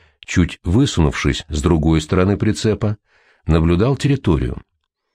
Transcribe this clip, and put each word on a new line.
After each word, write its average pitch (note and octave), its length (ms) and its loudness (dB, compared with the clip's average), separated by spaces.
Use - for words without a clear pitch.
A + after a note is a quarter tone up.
чуть - 400 -2
высунувшись E2+ 840 0
с D2+ 140 -6
другой D#2+ 380 2
стороны F#2+ 360 0
прицепа, G#2 600 -2
наблюдал E2+ 500 2
территорию. D#2+ 680 -2